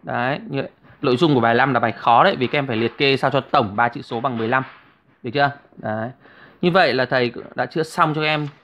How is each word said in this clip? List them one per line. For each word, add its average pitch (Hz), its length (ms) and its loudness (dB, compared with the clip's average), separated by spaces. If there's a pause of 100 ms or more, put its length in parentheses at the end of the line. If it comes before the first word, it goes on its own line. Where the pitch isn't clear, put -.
Đấy, 123 440 -4
như 139 140 -6
vậy. - 100 -10 (300)
Nội 127 160 2
dung 147 180 4
của 120 60 4
bài 117 120 4
năm 131 200 4
là 120 60 2
bài 117 120 0
khó 120 320 4
đấy, 190 160 4
vì 123 80 0
các 147 100 -2
em 139 100 -2
phải 117 100 -2
liệt 113 200 -2
kê 139 200 2
sao 135 140 0
cho 135 100 0
tổng 117 340 0
ba 117 140 2
chữ 135 120 -12
số 123 180 -8
bằng 127 180 -4
mười 113 100 -2
lăm. 131 160 0 (600)
Được 120 80 -8
chưa? 139 200 0 (260)
Đấy. 110 340 -8 (500)
Như 180 100 2
vậy 165 220 2
là 127 120 0
thầy 123 280 0 (220)
đã 127 100 -4
chữa 156 180 -4
xong 156 300 -2
cho 156 80 -4
các 151 60 -2
em 151 200 -2 (160)